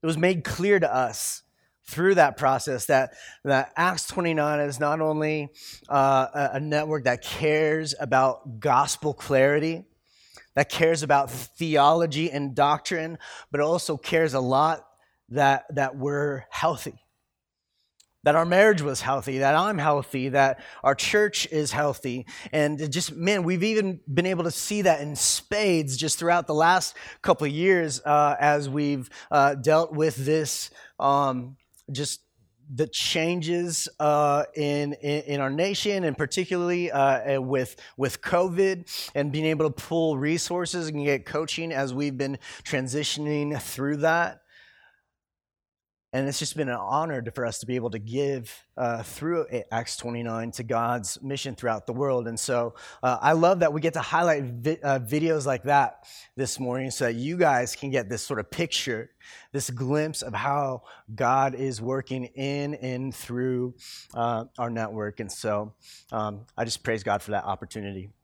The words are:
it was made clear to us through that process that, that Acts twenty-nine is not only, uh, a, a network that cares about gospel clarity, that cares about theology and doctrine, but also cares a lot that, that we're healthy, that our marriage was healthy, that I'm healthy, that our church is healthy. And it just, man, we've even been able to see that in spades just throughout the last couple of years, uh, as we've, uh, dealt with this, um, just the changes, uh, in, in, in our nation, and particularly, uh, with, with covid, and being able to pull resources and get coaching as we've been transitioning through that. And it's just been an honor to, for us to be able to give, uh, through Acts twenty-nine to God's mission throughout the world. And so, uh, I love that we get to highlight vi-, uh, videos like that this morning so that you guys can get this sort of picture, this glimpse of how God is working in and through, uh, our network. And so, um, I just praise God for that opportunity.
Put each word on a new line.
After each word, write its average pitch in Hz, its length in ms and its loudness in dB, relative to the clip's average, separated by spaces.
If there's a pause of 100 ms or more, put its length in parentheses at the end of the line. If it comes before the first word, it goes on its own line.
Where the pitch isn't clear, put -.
it - 40 -2
was 156 100 0
made 175 280 2
clear 196 360 2
to 131 140 2
us 123 480 -4 (420)
through 185 300 2
that 147 240 6
process 131 480 0
that, 131 260 4 (320)
that 135 320 2
Acts 170 300 2
twenty-nine 151 540 0
is 143 200 -4
not 151 220 2
only, 151 480 0 (400)
uh, 135 420 4
a, 143 220 0
a 135 60 -4
network 151 440 -2
that 123 180 2
cares 156 800 0
about 131 600 0
gospel 143 520 2
clarity, 151 720 2 (680)
that 139 160 2
cares 165 320 2
about 139 280 2
theology 156 1000 2
and 139 240 -4
doctrine, 156 640 0 (320)
but 143 100 -2
also 160 380 0
cares 160 340 2
a 135 80 0
lot 139 460 2 (420)
that, 135 460 4
that 139 220 0
we're 143 540 -2
healthy, 151 480 -2 (1200)
that 147 140 4
our 165 80 4
marriage 185 380 6
was 139 180 -2
healthy, 131 380 -2
that 135 160 4
I'm 190 240 2
healthy, 139 500 0
that 135 320 4 (240)
our 139 100 6
church - 560 0
is 151 220 -2
healthy. 127 540 -2 (260)
And 151 260 2
it 151 100 -4
just, 151 280 -4
man, 185 260 2
we've 170 200 0
even 208 380 0 (120)
been 175 140 2
able 175 180 0
to 170 60 0
see 208 320 -4
that 165 180 4
in 147 160 -8
spades 170 800 0
just 143 220 -2
throughout 170 280 2
the 156 80 -2
last 170 400 4 (280)
couple 165 240 2
of 139 60 -2
years, 165 520 2
uh, 147 340 4
as 147 300 2
we've, 143 400 -2 (220)
uh, 143 240 6
dealt 151 400 4
with 151 220 0
this, 147 540 -2 (300)
um, 135 560 0 (340)
just 139 300 -6 (540)
the 147 120 0
changes, 170 1000 -2 (100)
uh, 147 460 4 (100)
in, 147 460 -2
in, 147 220 -2
in 143 180 -4
our 135 100 0
nation, 190 540 0
and 143 140 -2
particularly, 175 720 -2
uh, 135 480 2
with, 127 360 -2 (200)
with 131 240 -2
covid, 185 960 0
and 143 180 -2
being 156 140 0
able 156 220 2
to - 140 -6
pull 160 360 0
resources 165 680 -4
and 147 140 -6
get 143 220 2
coaching 160 480 -4
as 135 220 -2
we've 139 240 -4
been 135 200 -4 (260)
transitioning 147 960 -4
through 143 340 -4
that. 165 440 0 (1700)
And 135 140 0
it's 139 100 -6
just 156 200 -6
been 143 100 -4
an 120 100 -4
honor 135 440 -4
to, 117 80 -8
for 123 160 -6
us 110 140 -6
to 117 60 -12
be 123 100 -4
able 120 120 -4
to 107 100 -6
give, 123 680 -6 (100)
uh, 117 260 -2
through 160 440 -4 (240)
Acts 113 260 -6
twenty-nine 117 540 -6
to 127 120 -10
God's 117 600 -2
mission 135 320 -8
throughout 113 320 -4
the 120 80 -6
world. 127 340 -2
And 117 100 -8
so, 120 360 -2 (280)
uh, 127 200 2
I 147 100 6
love 170 280 4
that 156 120 4
we 156 80 -2
get 160 140 -2
to 160 80 -4
highlight 165 420 2
vi-, 123 380 -4
uh, 139 160 2
videos 147 480 0
like 131 160 0
that 139 420 2 (320)
this 131 240 -4
morning 131 300 -4
so 127 160 -2
that 117 80 0
you 147 240 -6
guys 131 360 2
can 139 140 -10
get 123 220 -2
this 117 120 -6
sort 113 180 -6
of 98 100 -8
picture, 120 580 -4 (440)
this 139 180 -4
glimpse 143 500 -2
of 113 140 -8
how 139 480 -2 (320)
God 131 400 2
is 123 260 -4
working 131 460 -4
in 143 480 -6
and 127 400 -6
through, 127 580 -4 (400)
uh, 117 320 -2 (140)
our 120 100 -4
network. 110 500 -6
And 104 140 -8
so, 107 400 -4 (400)
um, 107 320 -6 (140)
I 117 80 -2
just - 160 -8
praise 113 200 -2
God 104 200 -2
for - 80 -12
that 101 140 -2
opportunity. 98 680 -8 (140)